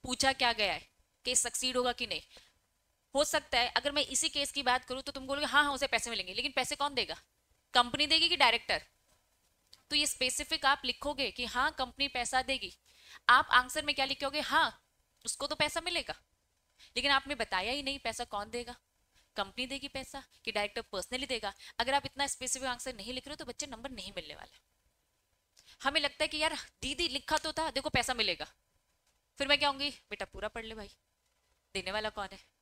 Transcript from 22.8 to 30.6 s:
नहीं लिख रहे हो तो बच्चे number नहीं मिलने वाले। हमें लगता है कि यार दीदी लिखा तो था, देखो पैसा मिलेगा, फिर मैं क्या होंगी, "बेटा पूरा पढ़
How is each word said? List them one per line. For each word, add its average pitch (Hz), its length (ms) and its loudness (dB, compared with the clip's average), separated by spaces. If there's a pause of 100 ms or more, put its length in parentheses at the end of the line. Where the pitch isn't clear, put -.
नहीं 214 180 -10
लिख 254 140 -8
रहे 285 60 -10
हो - 20 -10
तो 311 100 -12
बच्चे 262 220 -8
number 247 240 -12
नहीं 202 240 -12
मिलने 156 200 -10
वाले। - 220 -18 (1300)
हमें 302 180 4
लगता 285 220 0
है 311 40 0
कि 311 100 -4
यार 311 200 0 (240)
दीदी 277 260 -2
लिखा 262 300 -2
तो 311 160 -2
था, 214 180 -2
देखो 277 180 -4
पैसा 254 240 0
मिलेगा, 196 320 -2 (920)
फिर - 100 -2
मैं 285 100 6
क्या 285 120 4
होंगी, 277 200 -2
"बेटा - 360 -10
पूरा 196 220 -10
पढ़ 220 180 -8